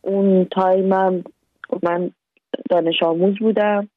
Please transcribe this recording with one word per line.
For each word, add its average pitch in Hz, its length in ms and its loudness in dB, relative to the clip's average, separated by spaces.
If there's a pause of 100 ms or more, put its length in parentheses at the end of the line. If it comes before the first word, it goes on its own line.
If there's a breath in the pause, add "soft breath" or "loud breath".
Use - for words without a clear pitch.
اون 190 440 2
تایمم 190 760 0 (460)
خب 185 140 -6
من 175 280 -4 (580)
دانش 165 340 0
آموز 170 360 0
بودم 208 580 0